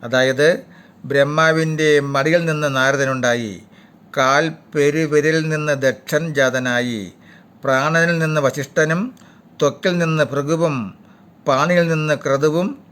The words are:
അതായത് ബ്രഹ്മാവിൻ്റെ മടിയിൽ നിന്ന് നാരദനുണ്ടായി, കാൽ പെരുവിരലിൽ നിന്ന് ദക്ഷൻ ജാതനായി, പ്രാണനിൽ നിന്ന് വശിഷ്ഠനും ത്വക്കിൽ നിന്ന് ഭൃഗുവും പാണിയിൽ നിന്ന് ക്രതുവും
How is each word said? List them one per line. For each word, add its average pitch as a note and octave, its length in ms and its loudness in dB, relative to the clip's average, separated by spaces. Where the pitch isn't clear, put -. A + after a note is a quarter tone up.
അതായത് C3 600 0
ബ്രഹ്മാവിൻ്റെ D#3 920 2
മടിയിൽ C#3 460 0
നിന്ന് D3+ 300 -2
നാരദനുണ്ടായി, B2+ 880 0
കാൽ C#3+ 400 2
പെരുവിരലിൽ D3+ 800 0
നിന്ന് D3+ 320 -2
ദക്ഷൻ D3+ 520 -2
ജാതനായി, B2 800 -2
പ്രാണനിൽ D#3+ 560 0
നിന്ന് D#3 220 0
വശിഷ്ഠനും D#3 720 -2
ത്വക്കിൽ F3 380 0
നിന്ന് D#3+ 260 0
ഭൃഗുവും C#3 680 -2
പാണിയിൽ E3 420 2
നിന്ന് D#3 280 0
ക്രതുവും D3+ 600 -2